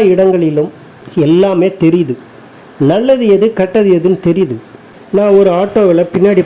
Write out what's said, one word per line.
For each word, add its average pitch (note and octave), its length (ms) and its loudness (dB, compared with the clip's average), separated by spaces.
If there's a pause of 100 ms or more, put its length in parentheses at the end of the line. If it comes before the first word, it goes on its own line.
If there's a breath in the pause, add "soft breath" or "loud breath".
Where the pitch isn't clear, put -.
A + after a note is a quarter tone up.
(140)
இடங்களிலும் E3+ 580 0 (540)
எல்லாமே F3+ 420 2 (140)
தெரியுது, D#3+ 320 0 (760)
நல்லது A#3+ 440 0
எது G3 200 2
கெட்டது G3 420 0
எதுன்னு F3 320 0
தெரியுது. D#3+ 280 -2 (640)
நான் G3+ 200 2
ஒரு G3 160 2
ஆட்டோவில் F3+ 600 0
பின்னாடி F#3 320 0